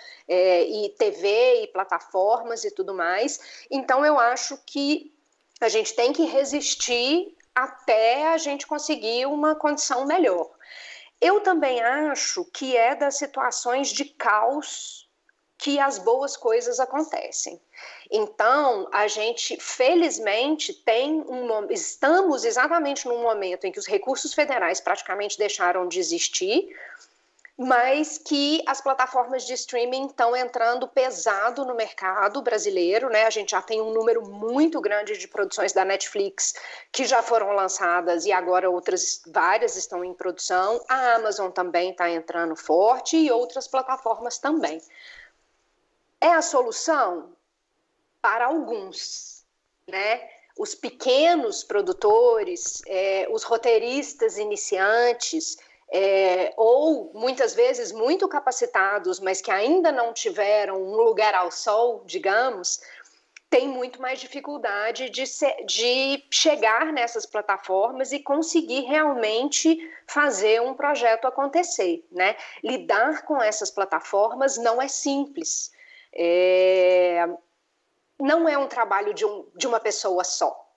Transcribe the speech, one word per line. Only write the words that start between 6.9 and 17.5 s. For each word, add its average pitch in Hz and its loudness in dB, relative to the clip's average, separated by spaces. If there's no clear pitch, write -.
até 254 2
a 320 2
gente 285 -4
conseguir 262 -4
uma 294 0
condição 262 -2
melhor. 277 2
Eu 392 4
também 294 2
acho 262 -2
que 262 -4
é 233 4
das 254 0
situações 262 -2
de 277 -4
caos - -2
que 285 -2
as 277 2
boas 254 0
coisas 240 0
acontecem. - -4